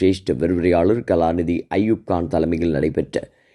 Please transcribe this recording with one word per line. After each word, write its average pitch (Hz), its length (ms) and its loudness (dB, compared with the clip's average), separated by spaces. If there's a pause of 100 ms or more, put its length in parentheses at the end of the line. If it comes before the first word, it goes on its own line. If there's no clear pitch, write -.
சிரேஷ்ட 92 360 0
விரிவுரையாளர் 87 760 2
கலாநிதி 85 640 0
அய்யூப் 110 300 0
கான் 87 240 -2
தலைமையில் 82 420 0
நடைபெற்ற - 600 -2 (240)